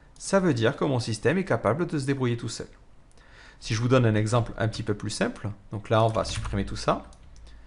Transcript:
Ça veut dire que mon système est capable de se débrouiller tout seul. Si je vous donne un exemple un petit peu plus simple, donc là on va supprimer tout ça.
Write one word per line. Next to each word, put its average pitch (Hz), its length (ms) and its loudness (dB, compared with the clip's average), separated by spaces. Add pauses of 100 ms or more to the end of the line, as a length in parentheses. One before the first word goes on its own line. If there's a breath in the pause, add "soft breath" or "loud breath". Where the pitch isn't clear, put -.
(180 soft breath)
Ça 190 220 2
veut 175 140 4
dire 110 240 2
que - 80 -2
mon 131 120 2
système 117 380 0
est 190 80 0
capable 156 420 0
de 160 120 -4
se 131 80 -4
débrouiller 127 320 0
tout 123 100 -8
seul. - 200 -10 (920 loud breath)
Si - 140 -4
je 110 80 -2
vous 123 60 2
donne 127 180 6
un 107 80 4
exemple 110 420 2
un 113 100 0
petit 110 160 -4
peu 107 120 -2
plus 107 160 -6
simple, - 400 -4 (220)
donc 101 180 -8
là 110 140 6
on 113 40 4
va 101 160 0
supprimer - 400 -4
tout - 120 -6
ça. 214 260 -2 (640 loud breath)